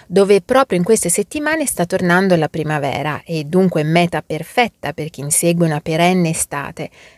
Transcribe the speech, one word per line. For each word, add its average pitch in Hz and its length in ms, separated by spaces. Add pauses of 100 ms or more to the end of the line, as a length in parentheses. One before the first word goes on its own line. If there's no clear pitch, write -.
dove 196 340
proprio 254 380
in 180 60
queste 220 240
settimane 294 580
sta - 180
tornando 180 520
la 151 120
primavera 147 760
e 160 180
dunque 170 400
meta 165 400
perfetta 160 720
per 156 180
chi - 120
insegue 170 440
una 151 140
perenne 170 500
estate, 147 600 (280)